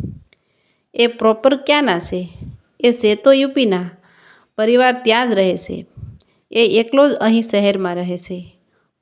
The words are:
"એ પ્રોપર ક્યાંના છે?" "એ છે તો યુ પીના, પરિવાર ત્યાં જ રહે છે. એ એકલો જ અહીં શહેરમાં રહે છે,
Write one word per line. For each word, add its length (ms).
"એ 140
પ્રોપર 480
ક્યાંના 440
છે?" 300
"એ 120
છે 240
તો 160
યુ 180
પીના, 400
પરિવાર 460
ત્યાં 260
જ 20
રહે 260
છે. 280
એ 280
એકલો 300
જ 40
અહીં 280
શહેરમાં 540
રહે 220
છે, 400